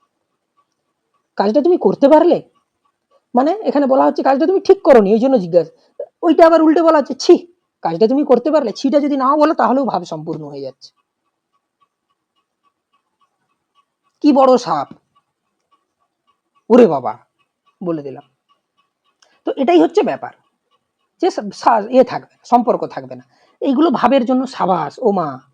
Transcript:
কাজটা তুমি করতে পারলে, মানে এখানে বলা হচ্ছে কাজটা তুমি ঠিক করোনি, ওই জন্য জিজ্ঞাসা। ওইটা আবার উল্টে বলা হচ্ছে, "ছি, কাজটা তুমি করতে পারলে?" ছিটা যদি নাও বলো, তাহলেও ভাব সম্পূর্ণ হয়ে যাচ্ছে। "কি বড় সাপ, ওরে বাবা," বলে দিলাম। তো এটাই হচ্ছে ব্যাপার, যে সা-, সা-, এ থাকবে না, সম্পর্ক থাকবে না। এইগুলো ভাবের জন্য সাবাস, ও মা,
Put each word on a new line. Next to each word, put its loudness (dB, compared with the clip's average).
কাজটা 0
তুমি 0
করতে 0
পারলে, 2
মানে 0
এখানে -2
বলা 0
হচ্ছে -2
কাজটা 0
তুমি 0
ঠিক 0
করোনি, 4
ওই 2
জন্য 2
জিজ্ঞাসা। -2
ওইটা 2
আবার 4
উল্টে 2
বলা 2
হচ্ছে, -4
"ছি, 4
কাজটা 0
তুমি -2
করতে 0
পারলে?" 0
ছিটা -2
যদি -2
নাও 0
বলো, 2
তাহলেও 0
ভাব -4
সম্পূর্ণ -12
হয়ে -14
যাচ্ছে। -16
"কি 4
বড় 4
সাপ, -6
ওরে 6
বাবা," -4
বলে -8
দিলাম। -16
তো -4
এটাই 2
হচ্ছে 0
ব্যাপার, -8
যে 0
সা-, -8
সা-, -2
এ 4
থাকবে -8
না, -20
সম্পর্ক 0
থাকবে -16
না। -20
এইগুলো 0
ভাবের 2
জন্য -2
সাবাস, -4
ও 0
মা, -4